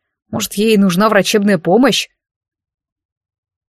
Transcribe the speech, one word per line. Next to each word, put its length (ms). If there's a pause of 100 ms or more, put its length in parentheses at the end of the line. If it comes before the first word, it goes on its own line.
(320)
Может, 220
ей 240
нужна 320
врачебная 500
помощь?» 500 (1600)